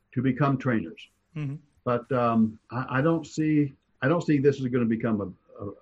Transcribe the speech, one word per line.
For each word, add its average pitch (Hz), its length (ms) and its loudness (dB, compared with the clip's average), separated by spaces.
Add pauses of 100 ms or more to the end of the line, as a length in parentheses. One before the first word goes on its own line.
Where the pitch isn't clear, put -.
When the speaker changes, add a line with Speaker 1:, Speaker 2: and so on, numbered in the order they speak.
(140)
Speaker 1:
to 127 80 -2
become 135 380 2
trainers. - 420 -4 (340)
Speaker 2:
Mm-hmm. 147 200 -6 (300)
Speaker 1:
But, 120 260 -2
um, 117 480 2 (120)
I, 127 280 -4
I - 20 2
don't 160 240 2
see, 151 480 0 (300)
I 127 40 2
don't 165 160 2
see 151 140 2
this 135 220 4
is 131 80 -4
gonna 120 180 0
become 110 360 0
a, - 420 -12
a, 101 40 -8 (140)